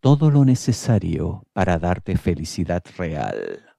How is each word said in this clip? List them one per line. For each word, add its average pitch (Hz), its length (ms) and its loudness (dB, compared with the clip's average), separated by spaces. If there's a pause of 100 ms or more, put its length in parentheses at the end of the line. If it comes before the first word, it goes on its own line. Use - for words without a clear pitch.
todo 147 300 4
lo 143 160 6
necesario 92 960 0 (100)
para 90 260 0
darte 87 380 -2
felicidad 85 640 -4 (140)
real. 53 680 -8 (140)